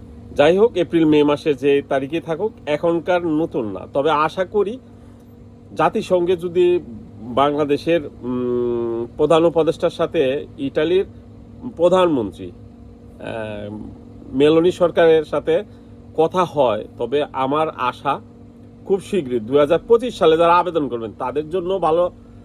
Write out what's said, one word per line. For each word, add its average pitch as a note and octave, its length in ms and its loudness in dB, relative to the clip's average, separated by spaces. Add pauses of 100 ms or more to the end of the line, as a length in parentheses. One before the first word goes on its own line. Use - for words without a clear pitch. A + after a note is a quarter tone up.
(320)
যাই D#3+ 260 4
হোক, A3 200 2
এপ্রিল E3 280 2
মে D3+ 180 6
মাসে D3 300 0
যে C#3 360 2
তারিখে C#3 320 -4
থাকুক, E3 300 -6 (140)
এখনকার E3+ 600 0
নতুন D#3 400 -2
না। F#2 260 -10
তবে C#3+ 180 0
আশা D#3 340 0
করি G#3 340 -2 (960)
জাতিসংঘে F3+ 600 0
যদি F3 440 2 (420)
বাংলাদেশের, C#3+ 840 0
উম, A#2+ 1040 -4 (100)
প্রধান D#3+ 280 4
উপদেষ্টার D#3+ 440 0
সাথে D3+ 580 -2 (100)
ইটালির D#3+ 480 -2 (720)
প্রধানমন্ত্রী, D3+ 760 2
আহ, G#2+ 1300 -14 (560)
মেলোনি D#3+ 380 4
সরকারের E3 540 2
সাথে D#3+ 380 -2 (520)
কথা E3 280 2
হয়, B2 420 0 (120)
তবে C3 260 -2 (100)
আমার C#3+ 360 -2
আশা C#3 520 -4 (640)
খুব F#3+ 160 -2
শীঘ্রই B2+ 380 -4
দুই B2 200 0
হাজার D3 280 2
পঁচিশ A#3 300 2
সালে D#3+ 200 4
যারা E3+ 180 6
আবেদন E3 320 0
করবেন A#2 320 -6
তাদের C#3 300 -6
জন্য F#3 300 -4
ভালো E3+ 320 0 (340)